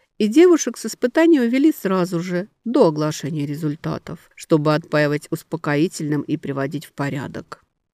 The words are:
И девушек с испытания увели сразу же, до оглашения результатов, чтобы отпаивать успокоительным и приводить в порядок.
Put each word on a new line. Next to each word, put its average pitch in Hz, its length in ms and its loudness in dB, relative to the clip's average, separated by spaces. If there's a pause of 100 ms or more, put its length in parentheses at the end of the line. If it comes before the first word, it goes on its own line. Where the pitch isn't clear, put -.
(180)
И 214 100 2
девушек 302 500 4
с - 80 -10
испытания 302 560 2
увели 269 320 2
сразу 185 460 -2
же, 180 280 -6 (160)
до 240 240 4
оглашения 151 600 -4
результатов, 156 880 -8
чтобы 151 400 2
отпаивать 151 560 -2
успокоительным 151 920 -4
и 151 160 -4
приводить 139 480 -6
в - 80 -20
порядок. - 680 -10 (300)